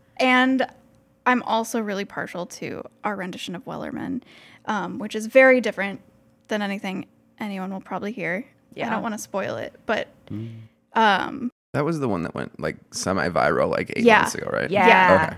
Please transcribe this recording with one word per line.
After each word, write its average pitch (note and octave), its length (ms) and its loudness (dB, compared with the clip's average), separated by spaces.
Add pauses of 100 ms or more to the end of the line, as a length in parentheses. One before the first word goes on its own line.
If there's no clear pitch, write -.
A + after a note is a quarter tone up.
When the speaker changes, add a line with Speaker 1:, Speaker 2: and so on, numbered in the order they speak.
(180)
Speaker 1:
And B3+ 480 4 (600)
I'm B3 180 2
also A3+ 360 -2
really G3+ 240 -4
partial F3 420 -8
to - 360 -10 (220)
our G#3 120 -4
rendition F#3 400 -10
of - 80 -16
Wellerman, - 580 -8 (440)
um, F#3+ 320 -4
which G#3+ 160 -8
is A3 120 -6
very C4 340 8
different G3 400 -4 (480)
than G#3 140 -2
anything G3 440 -6 (320)
anyone G3 340 -8
will F#3+ 80 -10
probably G3+ 320 -8
hear. F3+ 340 -6
I - 320 -20
Speaker 2:
Yeah. D3 120 -4
Speaker 1:
don't A3 120 -4
wanna A3 160 -6
spoil - 380 -6
it, - 180 -10 (120)
but, - 220 -2 (220)
Speaker 3:
Mm. A2+ 200 -8 (420)
Speaker 1:
um, A3+ 580 0 (220)
Speaker 4:
That C#3+ 120 0
was D#3+ 160 -2
the C3 80 0
one F2+ 160 0
that - 100 -6
went, - 260 -8
like, D2+ 160 -4 (140)
semi-viral, E2 800 2
like, - 260 -2
eight - 80 0
Speaker 1:
Yeah. A3 180 8
Speaker 4:
months - 120 -2
ago, - 180 -6
right? - 180 -2
Speaker 2:
Yeah. F#3+ 180 4
Speaker 1:
Yeah. F#3 400 6
Speaker 4:
Okay. - 100 -8